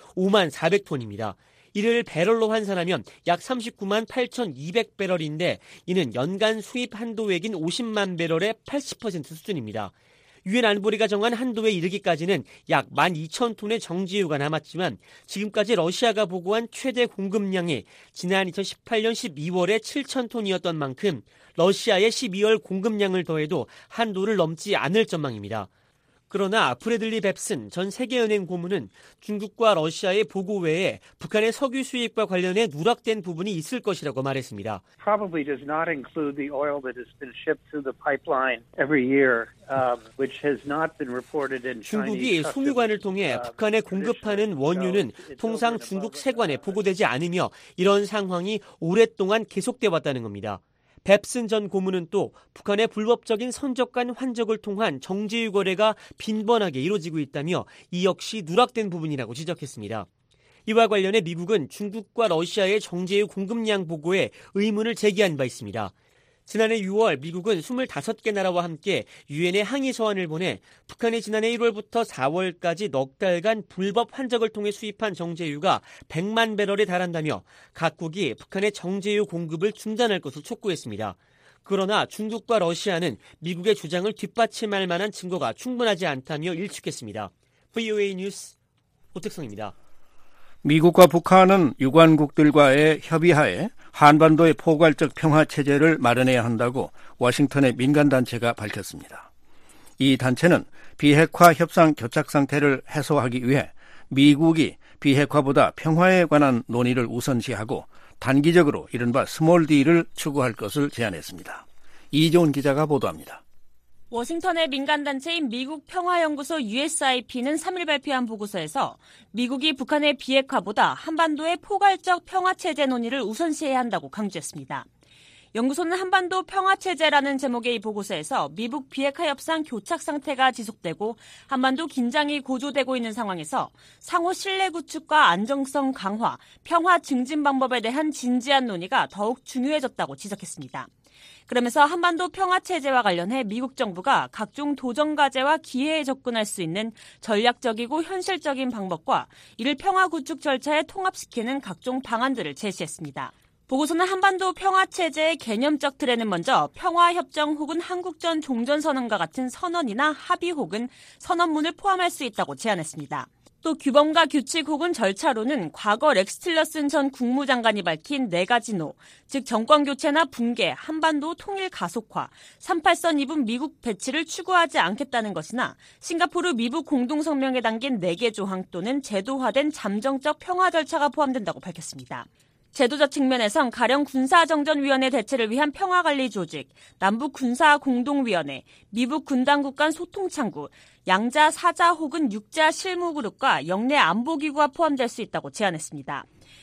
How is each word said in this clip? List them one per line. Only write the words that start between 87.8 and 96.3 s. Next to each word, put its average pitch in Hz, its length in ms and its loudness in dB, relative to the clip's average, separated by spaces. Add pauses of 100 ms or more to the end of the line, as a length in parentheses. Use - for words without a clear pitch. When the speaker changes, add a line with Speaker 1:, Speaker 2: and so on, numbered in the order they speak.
Speaker 1:
뉴스 190 400 -10 (600)
오택성입니다. 110 580 -10 (880)
Speaker 3:
미국과 165 460 8
북한은 185 720 6
유관국들과의 147 1200 6
협의하에 151 680 2 (220)
한반도의 156 640 8
포괄적 156 600 4
평화 156 300 6
체제를 143 520 2
마련해야 123 460 4